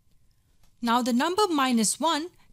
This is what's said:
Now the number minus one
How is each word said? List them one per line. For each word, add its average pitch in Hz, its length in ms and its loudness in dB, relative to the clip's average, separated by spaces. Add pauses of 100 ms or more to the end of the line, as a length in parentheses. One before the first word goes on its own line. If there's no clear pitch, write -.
(800)
Now 240 200 0
the 247 120 -2
number 339 360 0
minus 262 500 0
one 311 280 0 (260)